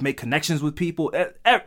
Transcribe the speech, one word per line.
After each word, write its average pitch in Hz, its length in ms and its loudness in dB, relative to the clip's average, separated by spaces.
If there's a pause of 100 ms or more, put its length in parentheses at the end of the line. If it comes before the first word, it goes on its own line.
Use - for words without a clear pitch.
make 135 160 -2
connections 147 460 -2
with 147 120 -2
people, 170 380 -2
eh, 175 120 2 (180)
eh, 240 240 6